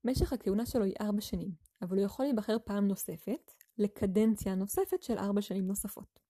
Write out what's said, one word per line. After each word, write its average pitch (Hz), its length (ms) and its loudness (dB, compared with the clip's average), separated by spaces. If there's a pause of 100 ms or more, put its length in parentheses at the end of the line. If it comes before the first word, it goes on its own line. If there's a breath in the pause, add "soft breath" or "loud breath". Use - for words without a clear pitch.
משך 254 280 2
הכהונה 214 340 0
שלו 233 180 0
היא 190 160 0
ארבע 214 200 0
שנים, 185 300 -6 (320)
אבל 190 140 -2
הוא 196 80 4
יכול 202 200 -2
להיבחר 226 400 2
פעם 202 240 2
נוספת, 190 640 -4 (260)
לקדנציה 202 760 2
נוספת 370 480 0
של 220 160 -2
ארבע 202 240 0
שנים 190 240 -2
נוספות. - 640 -6